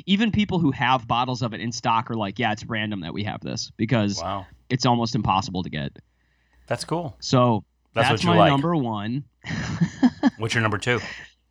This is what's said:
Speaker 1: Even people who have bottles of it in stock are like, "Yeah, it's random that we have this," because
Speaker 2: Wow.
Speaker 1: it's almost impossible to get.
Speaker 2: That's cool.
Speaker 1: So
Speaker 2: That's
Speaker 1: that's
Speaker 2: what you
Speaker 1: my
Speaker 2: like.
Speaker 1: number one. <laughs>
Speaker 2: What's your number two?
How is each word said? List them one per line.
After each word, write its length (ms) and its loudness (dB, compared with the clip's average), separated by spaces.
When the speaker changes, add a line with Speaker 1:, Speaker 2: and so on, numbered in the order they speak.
Speaker 1:
Even 260 2
people 260 0
who 140 4
have 340 2
bottles 360 0
of 120 -4
it 60 -8
in 100 -4
stock 400 0
are 60 -4
like, 240 -4
"Yeah, 120 2
it's 120 -6
random 380 -6
that 120 -8
we 100 -6
have 160 -6
this," 360 -8
because 440 0
Speaker 2:
Wow. 260 -8
Speaker 1:
it's 180 -2
almost 280 2
impossible 480 0
to 80 -8
get. 260 -8
Speaker 2:
That's 180 -6
cool. 360 -6
Speaker 1:
So 420 2
Speaker 2:
That's 140 4
Speaker 1:
that's 160 0
Speaker 2:
what 80 4
you 40 6
Speaker 1:
my 100 10
Speaker 2:
like. 40 6
Speaker 1:
number 240 0
one. 480 -2
<laughs> 920 0
Speaker 2:
What's 160 -2
your 80 4
number 160 2
two? 200 2